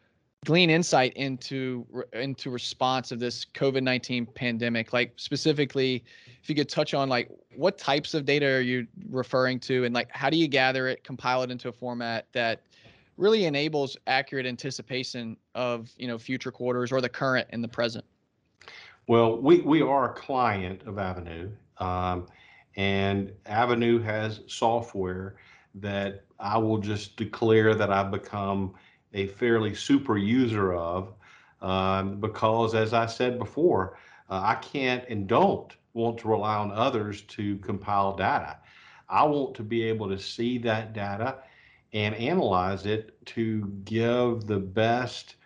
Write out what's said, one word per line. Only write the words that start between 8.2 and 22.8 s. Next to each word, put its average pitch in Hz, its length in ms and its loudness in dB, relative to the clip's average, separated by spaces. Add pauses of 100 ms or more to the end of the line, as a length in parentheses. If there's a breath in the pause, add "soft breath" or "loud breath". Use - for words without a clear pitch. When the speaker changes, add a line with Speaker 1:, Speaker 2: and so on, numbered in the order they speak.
Speaker 1:
data 143 220 4
are 131 140 4
you 123 260 0 (220)
referring 127 520 0
to, 127 240 2
and, 120 80 -2
like, 120 180 -2
how 135 180 -2
do 156 80 4
you 165 100 4
gather 131 400 2
it, - 160 -4
compile 127 400 0
it 123 80 -4
into 123 180 -10
a - 20 -6
format 120 640 -6
that 117 300 -2 (540 soft breath)
really 214 280 4
enables 147 500 0 (120)
accurate 135 380 0
anticipation 123 920 -8 (160)
of, 120 440 -4
you 127 100 -10
know, 117 100 -6
future 127 340 -6
quarters 123 400 -2
or 131 80 2
the 123 100 0
current 127 420 0
and 117 120 -6
the 113 40 -6
present? 117 360 -4 (1040 loud breath)
Speaker 2:
Well, 117 320 6
we, 160 220 8
we 151 200 4
are 135 300 2
a - 20 -12
client 101 720 -2
of 104 140 -6
Avenue, 90 500 -6 (280)
um, 90 500 -2 (480 soft breath)
and 98 560 0 (140)